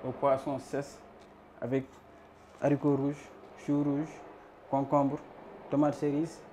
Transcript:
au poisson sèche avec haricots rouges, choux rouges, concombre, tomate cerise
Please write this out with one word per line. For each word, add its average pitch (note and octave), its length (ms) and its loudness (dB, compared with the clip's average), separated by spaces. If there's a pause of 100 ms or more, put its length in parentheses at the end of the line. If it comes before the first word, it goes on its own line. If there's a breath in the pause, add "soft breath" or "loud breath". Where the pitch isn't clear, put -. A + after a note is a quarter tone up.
au B2+ 60 -4
poisson C3+ 480 2
sèche - 360 -8 (680)
avec C3 240 0 (760)
haricots C#3+ 340 4
rouges, C#3+ 300 -2 (340)
choux D3 240 2
rouges, C#3+ 320 0 (540)
concombre, C#3 480 2 (520)
tomate C#3+ 260 4
cerise D3+ 440 -2 (120)